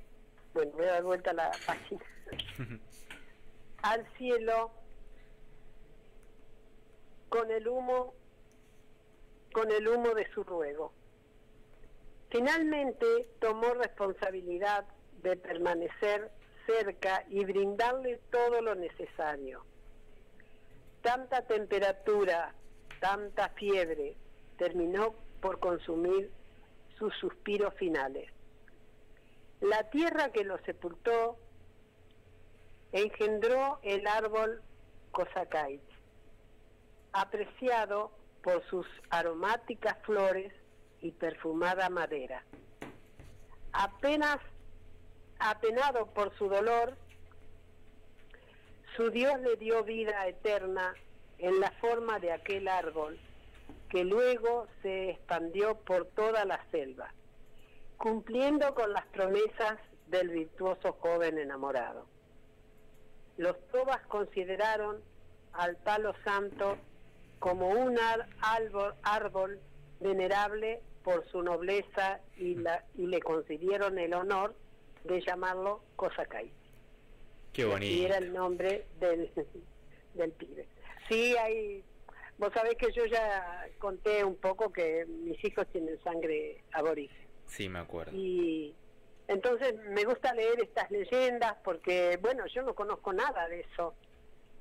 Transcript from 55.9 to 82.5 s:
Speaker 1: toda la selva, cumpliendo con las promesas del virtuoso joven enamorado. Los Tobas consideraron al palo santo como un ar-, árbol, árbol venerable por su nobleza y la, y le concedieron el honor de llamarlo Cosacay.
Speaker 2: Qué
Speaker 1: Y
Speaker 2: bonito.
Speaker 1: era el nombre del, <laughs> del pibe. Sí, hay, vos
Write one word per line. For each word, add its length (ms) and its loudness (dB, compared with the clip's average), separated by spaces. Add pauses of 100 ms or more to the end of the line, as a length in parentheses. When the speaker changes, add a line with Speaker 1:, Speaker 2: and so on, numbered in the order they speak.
Speaker 1:
toda 360 2
la 260 0
selva, 420 -4 (840)
cumpliendo 800 2
con 180 2
las 140 -2
promesas 720 2 (300)
del 200 2
virtuoso 720 -2
joven 380 2
enamorado. 680 -4 (1300)
Los 180 2 (120)
Tobas 400 0
consideraron 920 0 (540)
al 240 0
palo 440 0
santo 540 0 (640)
como 320 2
un 280 4
ar-, 300 2 (140)
árbol, 600 0
árbol 560 0 (420)
venerable 840 2 (200)
por 280 2
su 120 -2
nobleza 800 0 (160)
y 200 -2
la, 280 -2 (120)
y 100 -2
le 140 0
concedieron 800 0
el 160 2
honor 400 0 (500)
de 160 2
llamarlo 640 0 (140)
Cosacay. 540 -4 (1000)
Speaker 2:
Qué 100 -2
Speaker 1:
Y 20 4
Speaker 2:
bonito. 420 2
Speaker 1:
era 120 4
el 140 -4
nombre 540 0 (140)
del, 340 2
<laughs> 800 -10
del 180 -2
pibe. 340 -12 (420)
Sí, 280 4
hay, 460 0 (560)
vos 160 2